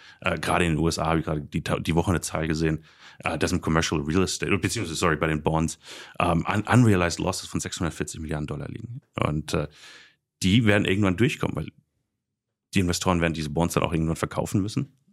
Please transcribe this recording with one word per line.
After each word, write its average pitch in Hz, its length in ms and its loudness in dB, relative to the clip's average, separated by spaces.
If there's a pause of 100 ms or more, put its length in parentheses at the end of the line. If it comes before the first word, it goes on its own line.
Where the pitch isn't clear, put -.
(220)
äh, 85 140 -2
gerade 85 280 0
in 82 80 2
den 73 80 0
U 82 80 2
S 80 100 -2
A 80 80 -2
habe 80 140 2
ich - 40 -6
gerade 78 160 -4
die 73 220 -6
Ta-, - 160 -2
die - 160 -2
Woche 87 160 2
eine 80 100 2
Zahl 80 280 -4
gesehen, 80 340 0 (380)
äh, 82 180 -2
dass 85 140 0
im 85 80 0
Commercial 82 400 0
Real 80 240 2
Estate, 85 340 -2
beziehungsweise, 82 380 -4
sorry, 82 180 2
bei 80 140 0
den 78 140 -2
Bonds, 80 360 0 (400)
ähm, 85 340 2
un-, 104 140 0
unrealized 101 540 4
losses 87 280 -4
von - 120 -4
sechshundertvierzig - 580 -6
Milliarden 78 300 -6
Dollar 73 200 -8
liegen. - 320 -12 (200)
Und, 76 340 -2
äh, 76 140 -2 (760)
die 110 220 6
werden 104 200 6
irgendwann 95 320 2
durchkommen, - 380 0
weil 78 140 -6 (1080)
die 98 60 4
Investoren 87 400 2
werden 82 140 2
diese 78 160 -6
Bonds 82 240 0
dann - 100 2
auch - 80 -4
irgendwann 82 240 0
verkaufen - 460 -2
müssen, 127 340 -6 (160)